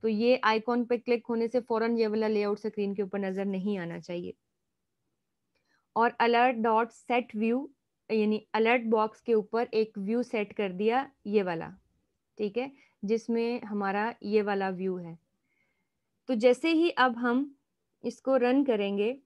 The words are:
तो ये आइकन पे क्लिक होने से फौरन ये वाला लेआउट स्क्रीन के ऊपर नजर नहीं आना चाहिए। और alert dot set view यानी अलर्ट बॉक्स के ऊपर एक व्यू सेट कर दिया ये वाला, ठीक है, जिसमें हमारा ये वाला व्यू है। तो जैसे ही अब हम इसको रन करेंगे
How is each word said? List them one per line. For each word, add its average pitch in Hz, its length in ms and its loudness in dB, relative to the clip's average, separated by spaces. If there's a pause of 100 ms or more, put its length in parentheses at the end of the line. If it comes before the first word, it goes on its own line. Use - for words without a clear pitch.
तो 220 60 -2
ये 233 360 4
आइकन 220 420 2
पे 240 120 0
क्लिक 233 280 -2
होने 233 220 -2
से 247 120 0
फौरन 233 380 -2
ये 226 100 2
वाला 220 200 0
लेआउट 208 300 0
स्क्रीन 202 380 -4
के 208 60 -4
ऊपर 202 180 -4
नजर 190 260 -4
नहीं 196 320 -4
आना 170 220 -8
चाहिए। 175 340 -10 (1600)
और 233 160 4 (100)
alert 233 440 4
dot 226 220 2 (240)
set 247 240 -2
view 226 320 0 (440)
यानी 214 420 0
अलर्ट 226 300 2
बॉक्स 220 380 0
के 233 120 0
ऊपर 226 400 0
एक 220 240 -2
व्यू 220 260 -2
सेट 208 300 -6
कर 196 180 -4
दिया 226 400 -2 (160)
ये 202 160 2
वाला, 165 300 -6 (640)
ठीक 208 200 -4
है, 269 140 -6 (340)
जिसमें 233 560 -2
हमारा 208 600 -4
ये 208 180 2
वाला 196 280 -2
व्यू 185 280 -4
है। 170 220 -12 (1080)
तो 262 80 0
जैसे 247 360 4
ही 330 180 4
अब 247 280 2
हम 247 380 -2 (480)
इसको 262 340 0
रन 254 260 4
करेंगे 208 640 0